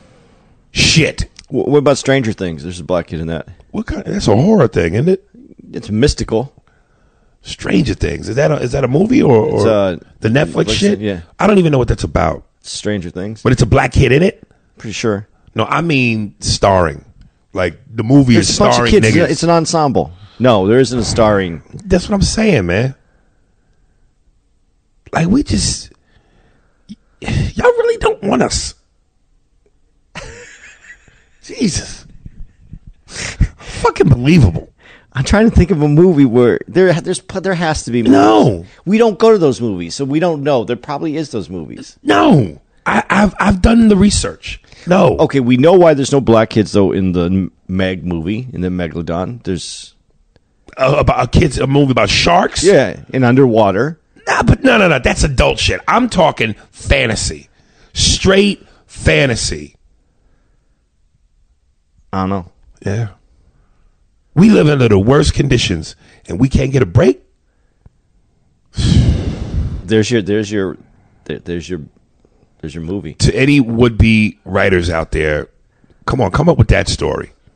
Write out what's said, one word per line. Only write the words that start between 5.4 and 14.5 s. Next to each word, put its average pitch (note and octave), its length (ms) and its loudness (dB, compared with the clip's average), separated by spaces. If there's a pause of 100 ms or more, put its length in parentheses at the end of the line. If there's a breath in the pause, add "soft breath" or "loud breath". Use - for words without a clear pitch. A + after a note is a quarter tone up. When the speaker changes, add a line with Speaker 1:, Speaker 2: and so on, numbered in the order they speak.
Speaker 2:
It's - 160 -12
mystical. A2+ 640 -2 (880)
Speaker 1:
Stranger - 520 -4
Things. D2+ 360 -6
Is A2 80 -4
that D3+ 140 0
a, D3 40 0
is C3 160 -6
that C#3 120 -2
a B2+ 40 -2
movie G#3 340 0
or, A2+ 320 4
Speaker 2:
It's, - 120 0
Speaker 1:
or A2+ 40 2
Speaker 2:
uh, G2+ 260 0 (260)
Speaker 1:
the A2 80 -2
Netflix D#3 360 0
Speaker 2:
Netflix, - 120 -6
Speaker 1:
shit? G2+ 220 0
Speaker 2:
yeah. G2+ 220 -6 (160)
Speaker 1:
I F#3 100 0
don't G#3 120 4
even E3 120 2
know C#3 60 2
what C#3 120 0
that's G#2+ 140 -2
about. E2 420 -4 (160)
Speaker 2:
Stranger G2+ 480 -8
Things. G2+ 340 -10
Speaker 1:
But A#2+ 80 2
it's B2+ 100 2
a C3 60 4
black C3 240 0
kid B2+ 200 2
in D3 120 4
it? - 180 -2 (360)